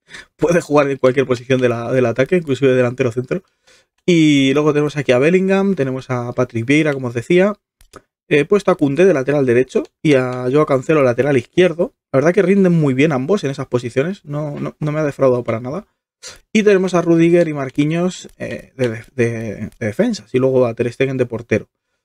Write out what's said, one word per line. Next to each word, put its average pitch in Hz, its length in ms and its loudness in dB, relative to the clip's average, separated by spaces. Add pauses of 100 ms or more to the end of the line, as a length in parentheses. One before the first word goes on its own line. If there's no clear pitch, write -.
(160)
<laughs> - 200 -20
puede 170 240 2
jugar 143 300 2
en 131 80 -4
cualquier 127 280 2
posición 127 340 -2
de 123 80 2
la, 117 220 -4
del 131 160 2
ataque, 131 300 0
inclusive 139 380 0
delantero 123 380 0
centro. 127 300 -6 (600)
Y 151 500 4
luego 151 180 2
tenemos 147 240 -2
aquí 139 160 0
a 123 60 4
Bellingham, 190 560 2
tenemos 131 360 -6
a 123 220 -4
Patrick 117 340 -4
Vieira, 151 260 2
como 135 160 -6
os 120 60 -8
decía. 180 400 0 (760)
He 151 160 2
puesto 202 260 0
a 180 60 2
Koundé 147 280 2
de 190 100 4
lateral 139 320 0
derecho 127 380 0 (180)
y 151 120 4
a 127 360 -2
Joao 147 160 2
Cancelo 147 360 0
lateral 131 340 2
izquierdo. 170 580 0 (180)
La 139 60 2
verdad 151 140 2
que 190 100 2
rinden 185 300 4
muy 151 220 2
bien 147 180 2
ambos 147 300 -2
en 139 80 -4
esas 139 160 -10
posiciones, 131 580 -4
no, 147 360 -8
no, 147 180 -10
no 151 140 -4
me 151 80 -4
ha 156 40 -2
defraudado 131 400 0
para 117 160 -6
nada. 139 260 -10 (680)
Y 220 100 2
tenemos 190 320 2
a 170 80 2
Rudiger 170 460 2
y 151 60 -8
Marquinhos, 151 760 -4 (100)
eh, 117 380 -12
de, 127 120 -2
de, 113 160 -8 (100)
de, 113 640 -4
de 117 80 -6
defensas 208 480 -4
y 123 40 2
luego 131 280 2
a 113 80 -4
Ter 117 180 -4
Stegen 135 240 -2
de 127 100 -2
portero. - 420 -4 (360)